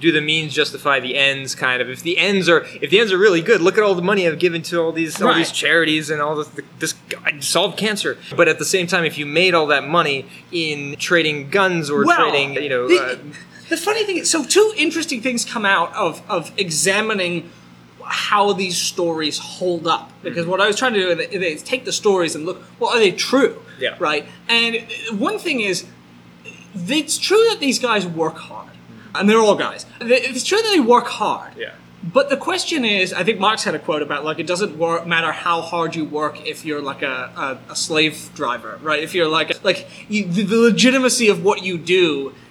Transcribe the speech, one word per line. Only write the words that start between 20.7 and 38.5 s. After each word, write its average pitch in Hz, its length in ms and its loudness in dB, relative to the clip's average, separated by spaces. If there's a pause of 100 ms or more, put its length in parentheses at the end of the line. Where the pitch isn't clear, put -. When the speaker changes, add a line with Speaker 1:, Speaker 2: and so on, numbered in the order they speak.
Speaker 2:
trying 254 180 0
to 202 60 2 (140)
do 160 60 -6 (180)
is 160 240 -4
take 262 220 -6
the 185 80 -6
stories 180 420 2
and 156 120 -6
look, 180 160 -8 (180)
well, 220 100 0
are 233 80 2
they 196 140 4
true? - 500 0 (160)
Speaker 1:
Yeah. 123 200 -2
Speaker 2:
Right? 151 260 -2 (240)
And 233 300 0 (400)
one 370 200 -2
thing 285 220 -4
is, 190 240 -2 (920)
it's 277 440 -2
true 427 320 4
that 415 100 -4
these 262 180 0
guys 214 280 0
work 160 300 -4
hard. - 360 -16
Speaker 1:
Mm-hmm. - 440 -16
Speaker 2:
And 196 120 2
they're 220 120 6
all 208 160 6
guys. 110 280 -4 (160)
It's 247 440 0
true 403 140 2
that 453 160 0
they 320 60 4
work 233 280 4
hard. - 480 -4
Speaker 1:
Yeah. 113 160 -12 (300)
Speaker 2:
But 262 280 0
the 262 60 0
question 330 480 -4
is, 196 280 0
I - 120 -4
think 196 160 0
Marx 214 240 0
had 170 100 -2
a 151 40 -4
quote 151 240 -2
about, 143 220 -6
like, 156 140 -4
it 160 80 -4
doesn't 175 320 -4
wor-, 165 260 0
matter 165 280 0
how 170 280 -2
hard 165 360 -4
you 156 80 -2
work 147 420 -6
if 151 180 -12
you're, 147 160 -4
like, 135 220 -6
a, 131 560 -6 (100)
a, - 40 -18
a 151 40 -8
slave 156 580 -2
driver, 117 480 -6